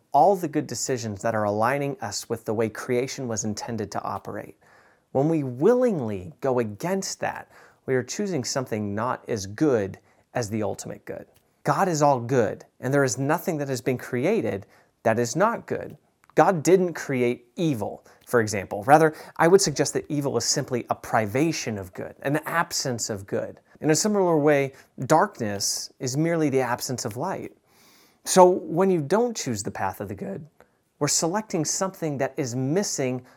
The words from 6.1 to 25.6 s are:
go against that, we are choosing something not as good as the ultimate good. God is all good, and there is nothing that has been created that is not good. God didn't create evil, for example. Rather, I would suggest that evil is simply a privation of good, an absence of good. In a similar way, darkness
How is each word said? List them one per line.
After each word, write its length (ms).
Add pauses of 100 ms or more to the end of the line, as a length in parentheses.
go 180
against 600
that, 320 (340)
we 100
are 80
choosing 400
something 500
not 340
as 180
good 540 (340)
as 160
the 140
ultimate 420
good. 200 (380)
God 240
is 140
all 180
good, 460 (140)
and 140
there 100
is 140
nothing 400
that 120
has 120
been 160
created 680 (380)
that 160
is 160
not 320
good. 300 (400)
God 240
didn't 320
create 640
evil, 500 (220)
for 140
example. 420
Rather, 320 (220)
I 100
would 120
suggest 360
that 120
evil 300
is 80
simply 460
a 20
privation 840
of 160
good, 260
an 240
absence 640
of 160
good. 340 (220)
In 80
a 60
similar 420
way, 360 (340)
darkness 880